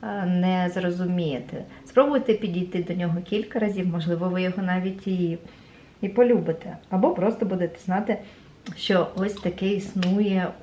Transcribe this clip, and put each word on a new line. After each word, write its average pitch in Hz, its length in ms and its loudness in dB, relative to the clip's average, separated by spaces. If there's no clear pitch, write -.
е, 202 220 -4
не 180 480 2
зрозумієте. 175 920 -2
Спробуйте 269 480 4
підійти 180 500 -2
до 175 100 -4
нього 175 240 0
кілька 214 300 -4
разів, 196 280 0
можливо, 170 420 0
ви 180 120 0
його 185 220 -2
навіть 185 440 -2
і, 175 300 0
і 196 80 -2
полюбите. 196 680 2
Або 202 220 4
просто 226 340 0
будете 180 340 -2
знати, 202 380 0
що 180 400 2
ось 196 180 -2
таке 185 340 -4
існує 190 800 2